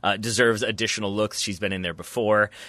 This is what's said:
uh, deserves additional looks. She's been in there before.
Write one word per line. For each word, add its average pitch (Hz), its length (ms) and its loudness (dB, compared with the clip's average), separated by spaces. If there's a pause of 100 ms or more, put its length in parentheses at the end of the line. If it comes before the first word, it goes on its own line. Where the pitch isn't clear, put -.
uh, 101 140 2
deserves 113 440 2
additional 107 540 -2
looks. 107 240 -2
She's 98 220 -4
been 98 100 -2
in 92 120 -4
there 85 100 -4
before. 104 580 0 (180)